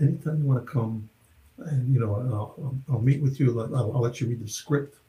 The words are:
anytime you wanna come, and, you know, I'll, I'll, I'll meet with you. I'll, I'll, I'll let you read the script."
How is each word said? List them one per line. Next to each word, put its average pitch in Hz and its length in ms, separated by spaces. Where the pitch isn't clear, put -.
anytime 156 380
you 147 60
wanna 131 160
come, 113 480
and, 135 360
you 120 60
know, 104 140
I'll, 107 400
I'll, 135 120
I'll 107 40
meet 139 220
with 135 180
you. 117 200
I'll, 113 160
I'll, 110 200
I'll 123 60
let 117 180
you 117 60
read 117 180
the 104 40
script." - 480